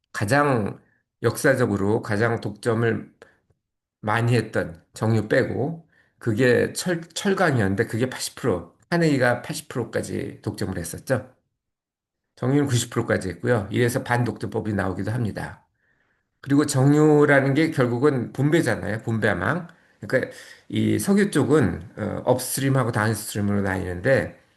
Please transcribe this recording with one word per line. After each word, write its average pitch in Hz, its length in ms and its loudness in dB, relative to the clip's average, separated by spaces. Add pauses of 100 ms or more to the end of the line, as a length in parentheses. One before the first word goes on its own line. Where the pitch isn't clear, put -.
(140)
가장, 123 680 0 (420)
역사적으로 113 800 2
가장 113 400 -2
독점을 113 680 -2 (920)
많이 117 340 2
했던, 90 460 -2 (140)
정유 110 320 2
빼고, 131 600 -2 (300)
그게 113 560 2
철-, 170 280 -4
철강이었는데 131 840 0
그게 123 240 -4
팔십 - 260 -10
프로, 92 400 -4 (140)
카네기가 135 540 2
팔십 - 260 -10
프로까지 - 720 -6
독점을 95 340 -6
했었죠. - 540 -4 (1040)
정유는 139 300 2
구십 123 240 0
프로까지 104 400 0
했고요. 104 400 -2
이래서 120 340 0
반독점법이 110 680 -2
나오기도 98 380 -2
합니다. 95 560 -6 (720)
그리고 143 240 2
정유라는 143 880 6
게 160 160 2
결국은 123 640 0
분배잖아요. 113 680 0
분배망. 113 640 0 (340)
그러니까 107 300 -2 (360)
이 110 300 0
석유 202 320 2
쪽은, 123 680 0
어, 95 280 -6
업스트림하고 131 680 0
다운스트림으로 104 680 -2
나뉘는데, 92 960 -2